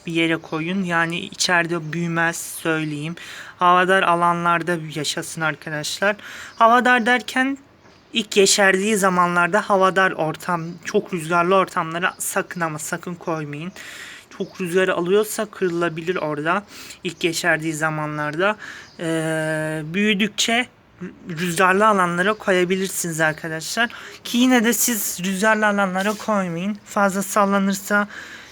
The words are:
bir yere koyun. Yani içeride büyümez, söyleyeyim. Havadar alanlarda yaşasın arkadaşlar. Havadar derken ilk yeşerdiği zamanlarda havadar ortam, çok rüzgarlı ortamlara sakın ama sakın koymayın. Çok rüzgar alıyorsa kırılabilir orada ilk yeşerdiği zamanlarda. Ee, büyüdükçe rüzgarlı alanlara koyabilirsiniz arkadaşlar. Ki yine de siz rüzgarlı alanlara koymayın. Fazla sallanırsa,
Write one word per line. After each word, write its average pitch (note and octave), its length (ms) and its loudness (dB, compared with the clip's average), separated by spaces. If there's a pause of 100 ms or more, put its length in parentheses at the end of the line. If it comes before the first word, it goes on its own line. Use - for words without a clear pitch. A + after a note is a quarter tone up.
bir E3+ 80 -6
yere E3 240 2
koyun. E3 460 -4
Yani E3+ 360 0
içeride E3+ 760 -2
büyümez, E3 440 -2
söyleyeyim. D#3 800 -4 (420)
Havadar F3+ 460 6
alanlarda E3+ 720 2 (180)
yaşasın D#3 460 -6
arkadaşlar. D#3 760 -2 (400)
Havadar A#3 500 6
derken B3+ 520 0 (560)
ilk A3 240 -2
yeşerdiği G3 600 4
zamanlarda F3+ 720 2
havadar F#3+ 420 4
ortam, D#3+ 540 -4 (200)
çok G3+ 280 -2
rüzgarlı F3 420 2
ortamlara F3 600 0
sakın - 440 -4
ama D#3 180 -4
sakın F3 360 -8
koymayın. D#3 560 -6 (680)
Çok - 240 -8
rüzgar F#3 260 2
alıyorsa G3+ 580 0
kırılabilir E3+ 680 -4
orada E3 480 -2 (400)
ilk - 200 -8
yeşerdiği E3 500 0
zamanlarda. D3+ 840 -2 (440)
Ee, D#3 840 -2
büyüdükçe G#3+ 840 0 (640)
rüzgarlı F3+ 580 2
alanlara F#3 460 2
koyabilirsiniz F#3 880 0
arkadaşlar. D#3+ 680 -2 (340)
Ki - 140 -4
yine B3 260 6
de A#3 100 2
siz - 500 -2
rüzgarlı G#3+ 440 2
alanlara G3+ 460 0
koymayın. G3 720 -2
Fazla G3+ 380 0
sallanırsa, G3 840 2 (440)